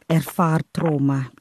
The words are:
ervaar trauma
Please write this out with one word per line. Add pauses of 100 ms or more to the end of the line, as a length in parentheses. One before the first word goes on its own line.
ervaar
trauma (100)